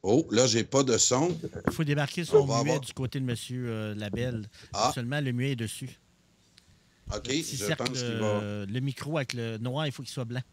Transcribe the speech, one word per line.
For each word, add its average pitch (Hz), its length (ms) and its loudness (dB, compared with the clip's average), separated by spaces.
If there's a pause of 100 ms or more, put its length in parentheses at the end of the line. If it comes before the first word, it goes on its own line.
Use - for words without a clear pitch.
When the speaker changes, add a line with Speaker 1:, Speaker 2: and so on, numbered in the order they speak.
Speaker 1:
Oh, 120 280 4
là, 117 160 6
j'ai 113 180 4
pas 139 180 4
de 123 140 4
son. 151 400 4 (300)
Speaker 2:
Il - 60 2
faut 160 120 0
démarquer 143 380 0
Speaker 1:
On - 20 -4
Speaker 2:
son 208 220 6
Speaker 1:
va 117 80 2
Speaker 2:
muet 135 160 2
Speaker 1:
avoir 151 100 2
Speaker 2:
du 127 140 -12
côté 131 260 -4
de 131 40 -2
Monsieur, 123 440 -4
euh, 107 260 -4
Labelle. 107 540 -4 (240)
Speaker 1:
Ah. 113 220 2
Speaker 2:
Seulement, 135 260 -2
le 131 120 0
muet 127 200 0
est 127 40 -2
dessus. 117 440 -8 (1120)
Speaker 1:
Ok, 107 120 -6
Speaker 2:
Le 139 160 0
petit 147 140 -6
Speaker 1:
je 101 80 -2
Speaker 2:
cercle, 117 200 -2
Speaker 1:
pense 127 180 -2
qu'il 117 140 -2
va 110 100 2
Speaker 2:
euh, 104 400 -2
le 113 140 -2
micro 143 380 -4
avec 131 160 -4
le 113 240 -4
noir, 127 280 -2
il 135 60 -2
faut 143 100 -12
qu'il 120 80 -12
soit 131 140 -6
blanc 120 160 -6 (120)